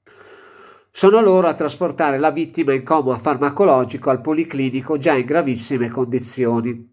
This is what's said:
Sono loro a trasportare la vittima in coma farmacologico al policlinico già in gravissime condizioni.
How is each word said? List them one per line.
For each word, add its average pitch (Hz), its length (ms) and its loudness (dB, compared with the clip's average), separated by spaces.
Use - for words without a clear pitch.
Sono 208 300 4
loro 185 260 4
a 151 80 0
trasportare 147 640 -2
la 156 100 2
vittima 156 420 -2
in 131 120 0
coma 135 340 0
farmacologico 135 920 0
al 127 100 -2
policlinico 143 800 -4
già 151 140 2
in 127 120 0
gravissime 127 640 -2
condizioni. 120 1040 -4